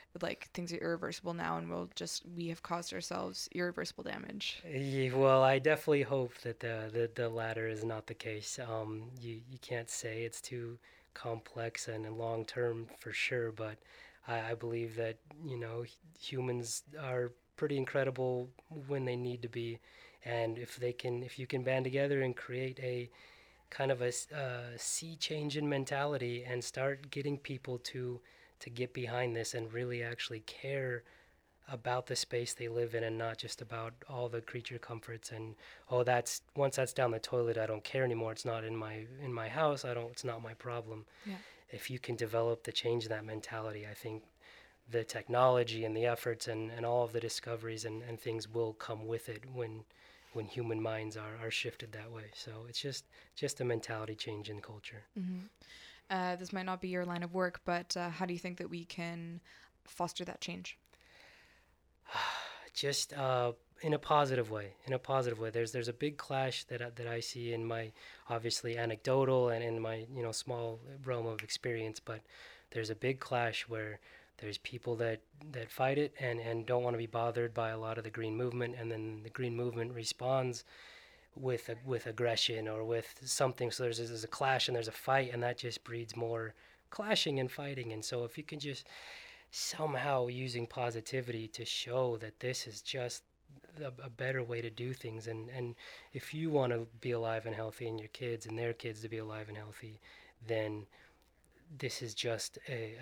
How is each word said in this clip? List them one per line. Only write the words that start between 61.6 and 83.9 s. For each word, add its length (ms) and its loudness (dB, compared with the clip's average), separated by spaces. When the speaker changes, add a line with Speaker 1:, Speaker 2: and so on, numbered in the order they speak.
Speaker 2:
<sighs> 640 -2
Just, 380 2
uh, 400 4
in 120 4
a 60 6
positive 500 6
way, 240 -6
in 80 0
a 60 4
positive 400 2
way. 100 -2
There's, 240 2
there's 160 0
a 40 0
big 220 -2
clash 500 0
that 160 -6
I, 140 -6
that 100 -6
I 140 -2
see 320 -4
in 140 0
my, 260 -2
obviously, 480 0
anecdotal 720 6
and 120 2
in 160 0
my, 280 -2
you 80 -2
know, 80 -2
small 480 -2
realm 240 0
of 160 -2
experience, 560 -2
but 220 -6
there's 180 0
a 60 -2
big 240 2
clash 480 2
where 320 -6
there's 220 -6
people 360 -4
that, 240 2
that 180 -8
fight 280 4
it 200 4
and, 220 0
and 260 0
don't 160 4
wanna 160 4
be 100 -2
bothered 460 2
by 160 2
a 80 -2
lot 200 -2
of 80 -2
the 40 -8
green 280 -2
movement, 420 0
and 100 -4
then 340 -4
the 60 -12
green 240 -2
movement 400 0
responds 680 0
with 320 0
a, 80 -4
with 220 0
aggression 640 4
or 160 0
with 400 0
something. 440 4
So 140 -2
there's, 140 2